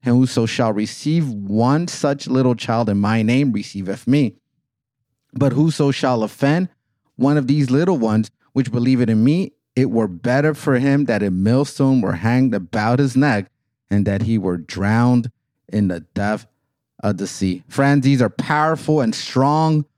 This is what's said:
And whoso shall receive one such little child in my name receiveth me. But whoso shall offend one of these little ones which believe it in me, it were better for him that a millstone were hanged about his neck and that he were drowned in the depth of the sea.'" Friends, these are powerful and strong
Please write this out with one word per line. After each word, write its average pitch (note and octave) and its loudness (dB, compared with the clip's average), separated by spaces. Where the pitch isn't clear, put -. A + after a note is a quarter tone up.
And A#2+ 4
whoso B2 2
shall A2+ 0
receive C#3+ -2
one A2+ 0
such C#3+ -4
little B2+ 2
child A2+ -2
in G2+ 0
my A2 0
name B2+ 2
receiveth G2 -8
me. C3 2
But C#3 0
whoso D3 2
shall B2+ 0
offend D3 -2
one C#3+ 2
of C3 -4
these C#3 0
little E3 2
ones A2 0
which C3 -2
believe B2 0
it A#2 0
in A2 2
me, E3 0
it B2+ 0
were A2 0
better B2 0
for C#3 0
him C#3 2
that G#2+ 0
a G2+ 0
millstone B2+ 0
were F#2 -2
hanged A#2 2
about G#2+ 0
his C3 0
neck B2 0
and G2+ 0
that G2+ -2
he A2+ 0
were F#2 -2
drowned A2+ 0
in G2+ 0
the E2+ -4
depth G2+ -6
of G2 -2
the F#2+ -6
sea.'" F2+ -4
Friends, C#3 2
these C3+ 4
are A2 2
powerful D#3 -2
and A2 0
strong D3+ 0